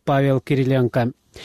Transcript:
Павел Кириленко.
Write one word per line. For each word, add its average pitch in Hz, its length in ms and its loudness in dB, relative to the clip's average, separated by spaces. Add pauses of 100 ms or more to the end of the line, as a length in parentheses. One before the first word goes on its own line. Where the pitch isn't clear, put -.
Павел 139 360 2
Кириленко. 127 720 0 (320)